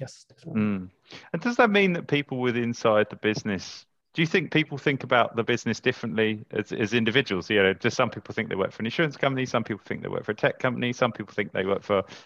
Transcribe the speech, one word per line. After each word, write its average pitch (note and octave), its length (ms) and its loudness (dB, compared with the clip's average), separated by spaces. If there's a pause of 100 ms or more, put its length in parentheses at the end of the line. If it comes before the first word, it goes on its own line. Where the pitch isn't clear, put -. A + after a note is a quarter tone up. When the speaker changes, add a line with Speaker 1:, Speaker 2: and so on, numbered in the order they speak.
Speaker 1:
Yes, - 260 -16
definitely. A2 340 -6
Speaker 2:
Mm. G2 280 -2 (440)
And E3+ 80 -4
does A#3+ 160 -2
that A#3+ 120 6
mean G3 240 4
that E3+ 140 -4
people C#3 320 -2
with B2 180 2
inside A#2 540 2
the G#2 40 -10
business, - 680 -4 (300)
do E3 80 2
you - 20 4
think D#3+ 260 0
people D#3 240 0
think C3+ 280 -2
about A#2+ 320 4
the A2+ 80 0
business A#2 360 -2
differently A2 680 -2
as, - 220 -4
as A2 240 -2
individuals? A2+ 520 2
You G#2+ 140 4
know, F#2+ 120 6
do G#2+ 180 0
some B2 180 0
people - 240 -12
think A2+ 160 -6
they F#2+ 60 -2
work F#2+ 160 -2
for - 100 -12
an A2 60 -4
insurance D3 300 -2
company? C3 280 0
Some A#2+ 180 -2
people G#2 220 -8
think - 160 -8
they - 80 -8
work - 160 -6
for G#2+ 60 -4
a G#2 40 -2
tech - 220 0
company. A#2+ 340 -2
Some B2 200 0
people - 200 -12
think G#2 200 -4
they F#2+ 120 -2
work F#2+ 200 0
for F#2+ 200 0 (220)